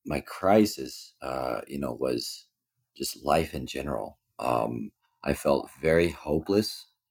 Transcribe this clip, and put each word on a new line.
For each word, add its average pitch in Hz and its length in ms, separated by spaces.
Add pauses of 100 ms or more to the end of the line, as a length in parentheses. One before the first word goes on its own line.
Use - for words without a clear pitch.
my 71 160
crisis, - 1000
uh, 64 460
you 71 120
know, 65 140
was 62 540 (480)
just - 300
life 80 280
in 67 140
general. 67 520 (200)
Um, 58 520 (320)
I 71 100
felt - 380 (100)
very 82 280
hopeless 85 800 (240)